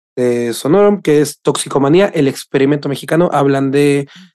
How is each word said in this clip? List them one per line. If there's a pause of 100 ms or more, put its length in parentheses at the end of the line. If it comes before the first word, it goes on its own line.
(160)
de
Sonorum,
que
es
Toxicomanía,
el
experimento
mexicano.
Hablan
de (280)